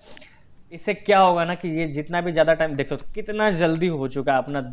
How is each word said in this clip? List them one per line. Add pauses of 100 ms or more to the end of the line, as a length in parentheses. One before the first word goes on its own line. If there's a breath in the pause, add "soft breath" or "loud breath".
(720 loud breath)
इससे
क्या
होगा
ना
कि
ये
जितना
भी
ज़्यादा
time,
देख
सकते
हो
कितना
जल्दी
हो
चुका
है
अपना (120)